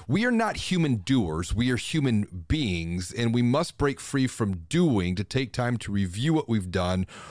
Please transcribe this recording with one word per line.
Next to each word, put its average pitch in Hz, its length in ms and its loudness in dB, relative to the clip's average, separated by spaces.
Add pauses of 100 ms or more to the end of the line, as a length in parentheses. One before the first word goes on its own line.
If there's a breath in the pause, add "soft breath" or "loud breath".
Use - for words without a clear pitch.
we 196 160 2
are 247 80 2
not 220 240 0
human 156 400 0
doers. 90 580 0
We 123 160 0
are 123 60 2
human 107 720 0
beings. 90 640 -2
And 117 200 0
we 123 100 2
must 135 360 0
break 139 220 0
free 131 260 0
from 98 420 -4
doing 113 460 4
to 101 80 -2
take 123 300 -4
time 123 260 0
to - 140 -6
review 101 420 0
what 156 140 0
we've 95 240 0
done, 92 340 0 (240 loud breath)